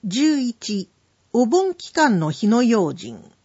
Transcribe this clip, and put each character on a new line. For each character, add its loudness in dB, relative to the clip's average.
十 0
一、 -6
お 2
盆 2
期 -18
間 2
の 0
火 -2
の 2
用 2
心。 -16